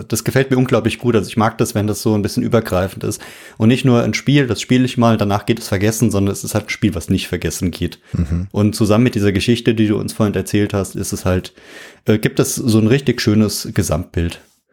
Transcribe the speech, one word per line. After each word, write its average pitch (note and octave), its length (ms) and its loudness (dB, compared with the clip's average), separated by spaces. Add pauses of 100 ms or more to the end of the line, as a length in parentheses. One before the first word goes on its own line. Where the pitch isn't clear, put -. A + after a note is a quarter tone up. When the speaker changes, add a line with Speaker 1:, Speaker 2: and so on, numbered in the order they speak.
Speaker 1:
das - 160 -4
gefällt - 300 0
mir B2+ 40 2
unglaublich A#2 440 0
gut, A#2 160 2
also F#2 100 0
ich - 100 -10
mag A2 220 0
das, - 160 -2
wenn G#2 140 0
das G#2 140 -4
so A2 120 2
ein G#2 80 0
bisschen G2 220 -2
übergreifend A2 580 -2
ist G#2 180 -6 (360)
und A2 100 2
nicht A#2 180 2
nur A#2+ 180 4
ein A2 120 -2
Spiel, C#3 320 2
das A2+ 140 -2
spiele B2+ 240 2
ich B2 120 -4
mal, A#2 200 4
danach G2+ 280 -2
geht A2 140 0
es - 80 -12
vergessen, G#2 460 0
sondern G2 200 2
es - 120 -10
ist - 100 -6
halt G#2+ 120 -2
ein - 40 -8
Spiel, G2 240 -2
was - 160 -6
nicht F#2+ 160 0
vergessen E2+ 460 -4
geht. - 260 -6 (140)
Speaker 2:
Mhm. F2 400 -2
Speaker 1:
Und G#2 240 2
zusammen G#2+ 280 4
mit B2 120 0
dieser G2+ 160 2
Geschichte, A#2 420 0
die G#2+ 140 2
du G#2+ 100 0
uns - 140 -6
vorhin G#2 240 -2
erzählt G2+ 360 -2
hast, G2 220 -4
ist G2+ 180 -8
es G2 120 -6
halt, F#2 280 -2 (520)
äh, A2 140 2
gibt - 200 -2
es - 160 2
so A2 240 2
ein A2 80 4
richtig C3 340 2
schönes G#2+ 540 2
Gesamtbild. E2+ 680 -2 (320)